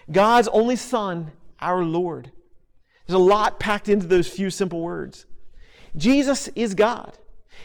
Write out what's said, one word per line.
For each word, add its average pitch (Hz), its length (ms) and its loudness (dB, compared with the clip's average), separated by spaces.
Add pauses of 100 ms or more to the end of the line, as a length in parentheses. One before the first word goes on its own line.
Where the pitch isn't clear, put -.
(120)
God's 220 380 4
only 233 260 2
Son, 180 560 -6 (280)
our 180 240 -2
Lord." 165 480 -4 (760)
There's 175 100 -2
a 185 80 6
lot 208 360 4
packed 208 300 -4
into 202 160 2
those 175 220 2
few 190 220 -4
simple 175 320 -4
words. 165 440 -10 (720)
Jesus 254 540 2
is 208 260 -4
God. 214 420 0 (480)